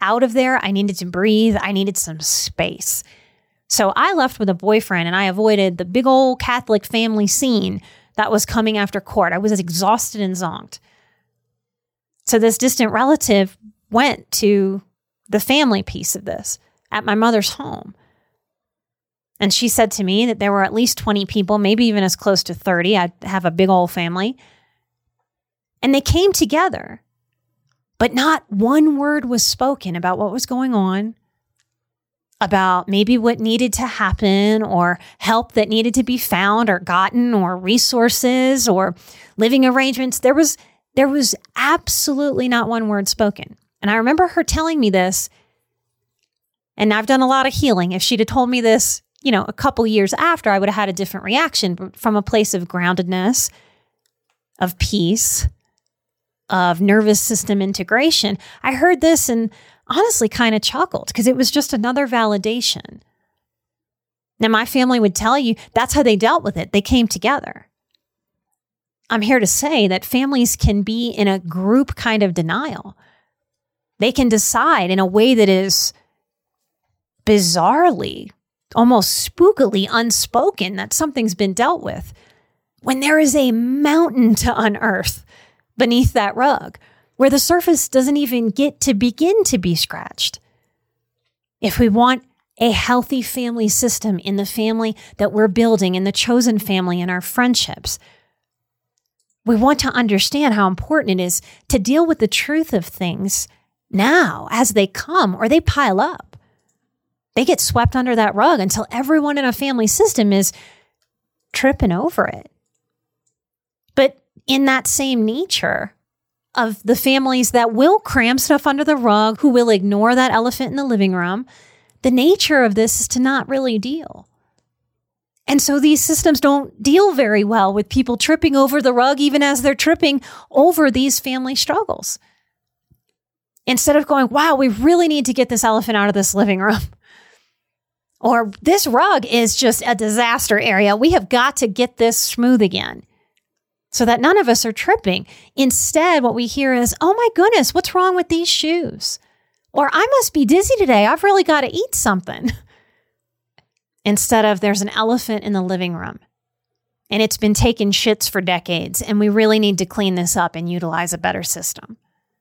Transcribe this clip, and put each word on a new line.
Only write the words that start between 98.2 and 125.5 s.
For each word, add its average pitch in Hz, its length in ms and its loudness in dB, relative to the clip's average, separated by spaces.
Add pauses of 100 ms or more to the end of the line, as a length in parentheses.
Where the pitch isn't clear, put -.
we 226 100 4
want 277 240 2
to 269 100 -4
understand 240 640 0
how 208 140 2
important 190 520 -2
it 180 40 -2
is 180 180 -4 (260)
to 254 120 0
deal 277 260 2
with 320 140 0
the 220 80 2
truth 311 460 -2
of 175 120 -2
things - 640 -6 (440)
now 226 600 0
as 226 180 0
they 202 180 2
come, 262 480 -2
or 220 140 -2
they 311 100 4
pile 233 400 0
up. - 380 -6 (960)
They 247 100 0
get - 140 2
swept 240 360 0
under 247 200 0
that 208 200 2
rug 262 240 4
until 196 320 -2
everyone 285 460 0
in 277 80 -2
a 247 80 0
family 247 340 -2
system 208 460 2
is 196 180 2 (1000)
tripping 262 380 0
over 208 340 -2
it. - 260 -12 (1400)
But 269 220 2 (280)
in 269 200 0
that 262 220 0
same 262 380 0
nature 226 680 -4 (640)
of 220 280 -4
the 233 120 2
families 262 560 0
that 233 220 2
will 320 260 4
cram 247 380 0
stuff 285 300 0
under 285 160 0
the 302 120 0
rug, 220 440 2
who 294 100 4
will 240 200 4
ignore 208 460 2
that 254 160 2
elephant 233 400 -2
in 262 40 -8
the 277 80 -4
living 196 300 0
room, 180 320 -4 (560)
the 262 100 2
nature 285 520 2
of 208 120 2
this 226 260 0
is - 80 -4
to 254 100 -2
not 262 280 0
really 254 320 -2
deal. 277 480 -10 (1200)
And 277 140 2